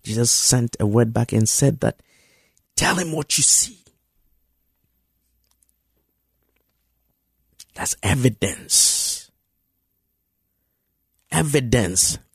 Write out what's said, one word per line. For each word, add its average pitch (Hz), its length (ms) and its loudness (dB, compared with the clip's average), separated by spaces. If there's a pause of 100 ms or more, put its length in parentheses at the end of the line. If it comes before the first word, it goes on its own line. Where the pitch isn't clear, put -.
Jesus 117 260 -2
sent - 480 0
a 104 80 0
word 113 260 2
back 117 200 -2
and 110 160 4
said - 320 2
that, - 200 -2 (760)
"Tell - 180 0
him 175 160 -4
what 151 260 -4
you 147 60 2
see." - 400 0 (4000)
That's - 300 -6
evidence. - 1300 -2 (2000)
Evidence. 127 840 0 (160)